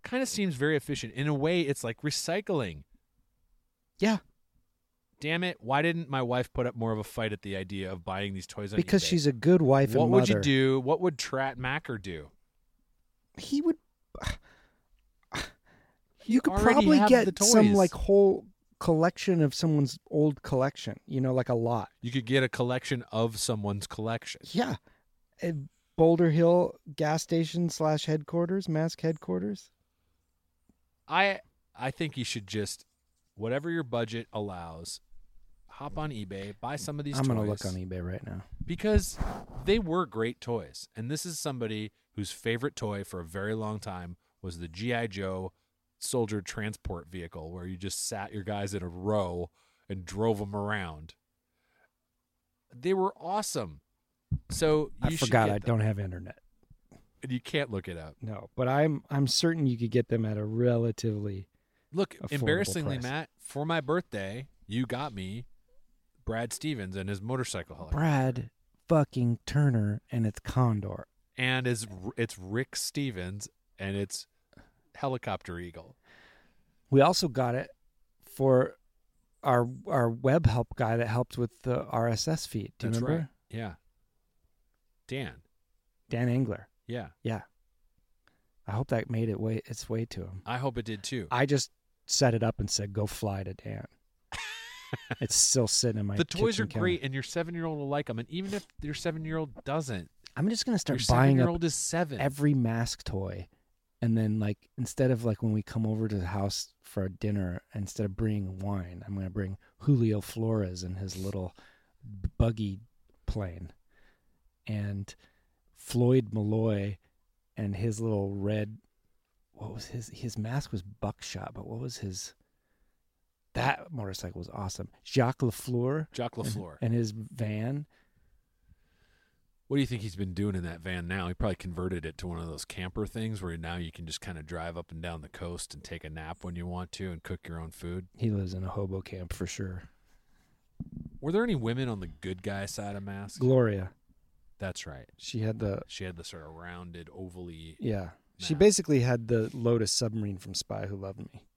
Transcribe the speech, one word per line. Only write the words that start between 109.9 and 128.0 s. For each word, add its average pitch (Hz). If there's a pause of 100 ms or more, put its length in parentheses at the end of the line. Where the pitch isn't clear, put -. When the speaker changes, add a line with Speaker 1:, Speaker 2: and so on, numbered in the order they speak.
Speaker 2:
Flores 104
and 92
his 95
little 95 (640)
b-, -
buggy 107 (460)
plane, 87 (960)
and 101 (640)
Floyd 123
Malloy 104 (580)
and 101
his 110
little 104
red, 107 (760)
what 107
was 110
his, 117
his -
mask 117
was 98
buckshot, 101
but 101
what 113
was 127
his, 95 (1200)
that 139
motorcycle 95
was 87
awesome. 95 (160)
Jacques 127
Lafleur 127
Speaker 1:
Jacques 120
Speaker 2:
and, 113
Speaker 1:
Lafleur. 104
Speaker 2:
and 117
his 113
van. 113 (1800)